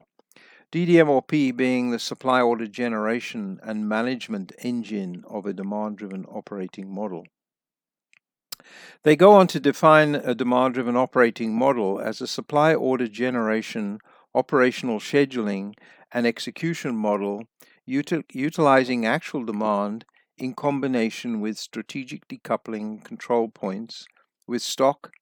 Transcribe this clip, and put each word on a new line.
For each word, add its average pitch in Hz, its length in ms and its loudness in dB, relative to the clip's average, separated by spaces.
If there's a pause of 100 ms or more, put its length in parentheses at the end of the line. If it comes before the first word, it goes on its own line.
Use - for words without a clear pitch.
(680)
D 170 160 0
D 170 140 8
M 156 100 8
R 131 120 4
P 143 300 0
being 123 400 0
the 117 80 -2
supply 127 420 0
order 117 260 2
generation 110 960 -4
and 107 240 -6
management 110 720 -4
engine 104 720 -6
of 101 160 -8
a 98 80 -4
demand-driven 98 720 -8
operating 98 680 -12
model. 95 300 -8 (1800)
They 151 120 6
go 185 160 8
on 190 160 8
to 165 140 -4
define 151 540 6
a 127 200 -2
demand-driven 123 640 0
operating 117 600 2
model 117 440 0
as 113 180 -6
a 123 80 -8
supply 147 460 2
order 127 340 0
generation, 110 920 -4 (360)
operational 127 640 0
scheduling, 107 720 -2 (380)
and 120 160 0
execution 135 680 -4
model 104 480 -2 (460)
util-, 143 420 -2
utilizing 131 720 2
actual 135 380 -2
demand 107 640 -2 (320)
in 131 160 -8
combination 123 880 -2
with 107 160 -4
strategic - 720 -12
decoupling 107 760 -6
control 117 460 -2
points 104 560 -8 (400)
with 120 160 -4
stock, - 500 -2 (100)